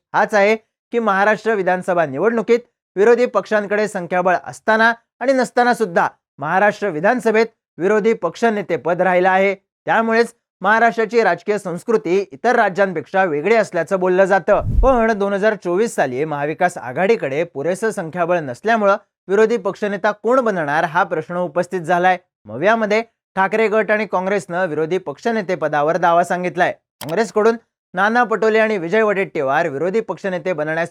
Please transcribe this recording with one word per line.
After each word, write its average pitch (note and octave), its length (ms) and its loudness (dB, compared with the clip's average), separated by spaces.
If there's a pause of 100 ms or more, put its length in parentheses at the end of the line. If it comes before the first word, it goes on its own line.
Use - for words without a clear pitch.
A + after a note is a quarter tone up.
(140)
हाच G3+ 200 2
आहे G#3 220 4
की - 440 -10
महाराष्ट्र G#3+ 540 0
विधानसभा F3+ 520 0
निवडणुकीत A3 540 0 (360)
विरोधी A#3 300 4
पक्षांकडे G#3 600 -2
संख्याबळ F3+ 480 0 (100)
असताना A3 460 2 (280)
आणि C4 140 0
नसताना A#3+ 400 2
सुद्धा F#3 340 0 (320)
महाराष्ट्र G3 500 0
विधानसभेत G#3+ 560 0 (320)
विरोधी G#3 360 2
पक्षनेतेपद F3+ 880 -2
राहिलं F3+ 280 2
आहे. F#3+ 260 2
त्यामुळेच A3+ 800 -2 (280)
महाराष्ट्राची A3+ 640 2
राजकीय G3 340 0
संस्कृती F#3 600 -2 (140)
इतर A#3 240 0
राज्यांपेक्षा F#3+ 680 0
वेगळी E3+ 320 0
असल्याचं F#3 440 -2
बोललं F#3 260 4
जातं. F#3+ 420 0 (160)
पण A#3 280 4
दोन G3+ 220 -2
हजार G#3 200 0 (100)
चोवीस F#3 320 -2
साली C#3+ 300 -2
महाविकास D3+ 520 -4
आघाडीकडे D#3 680 -2
पुरेसं F3 480 -4
संख्याबळ F3 480 -2
नसल्यामुळं G3+ 580 0 (300)
विरोधी A3 300 2
पक्षनेता G3+ 540 -4
कोण A#3+ 280 0
बनणार E3+ 440 0
हा E3+ 200 0
प्रश्न F3 340 -4
उपस्थित F3 440 -4
झालाय. F3 360 2 (280)
मवियामध्ये G#3 560 0 (340)
ठाकरे G3 320 0
गट G#3+ 240 0
आणि G#3+ 140 0
काँग्रेसनं F#3 600 -2
विरोधी D#3+ 320 -2
पक्षनेते F#3 580 -4
पदावर D3+ 420 0
दावा E3+ 260 4
सांगितलाय. F3 480 -2
काँग्रेसकडून G#3+ 840 -2 (380)
नाना A3 300 2
पटोले A3 360 2
आणि A3 180 0
विजय F3 240 0
वडेट्टीवार E3+ 640 0
विरोधी E3 320 -2
पक्षनेते F#3 540 -6
बनण्यास D#3+ 380 -4